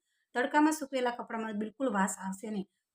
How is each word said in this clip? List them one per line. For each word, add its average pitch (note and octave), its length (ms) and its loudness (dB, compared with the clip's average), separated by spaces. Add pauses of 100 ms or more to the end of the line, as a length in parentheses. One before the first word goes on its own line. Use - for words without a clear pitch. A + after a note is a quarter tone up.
(340)
તડકામાં D4+ 380 4
સૂકવેલા C4+ 380 -2
કપડામાં A3 420 -6
બિલકુલ G#3+ 400 -2
વાસ G3 260 2
આવશે F#3+ 320 -6
નહીં. G3+ 180 -4 (260)